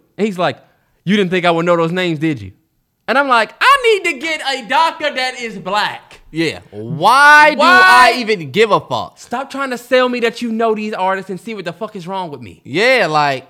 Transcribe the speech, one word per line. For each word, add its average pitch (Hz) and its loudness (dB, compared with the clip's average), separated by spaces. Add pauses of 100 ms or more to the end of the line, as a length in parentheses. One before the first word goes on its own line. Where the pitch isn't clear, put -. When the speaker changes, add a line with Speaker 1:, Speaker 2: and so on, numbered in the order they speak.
(180)
Speaker 1:
And 202 -2
he's 190 -6
like, 151 -4 (480)
you 196 2
didn't 190 0
think 175 -2
I 175 4
would 165 0
know 175 2
those 165 -2
names, 180 -4
did 147 -4
you? 95 -16 (560)
And 226 -2
I'm 277 0
like, 233 0
"I 466 4
need 349 -2
to 262 -12
get 311 -6
a 262 -6
doctor 302 -2
that 254 -6
is 226 -10
black." 180 -6 (120)
Speaker 2:
Yeah. 151 -4 (120)
Why 247 4
do - -2
Speaker 1:
Why? 254 6
Speaker 2:
I 254 -4
even 202 -4
give 208 2
a 170 2
fuck? 113 -8
Speaker 1:
Stop 262 -10
trying 269 -8
to 247 -6
sell 254 0
me 247 -6
that 226 -4
you 240 -6
know 226 0
these 214 -6
artists 190 -4
and 185 -10
see 226 -12
what 190 -12
the 170 -8
fuck 214 -14
is 170 -14
wrong 185 -8
with 139 -14
me. 90 -20
Speaker 2:
Yeah, 208 0
like 147 -2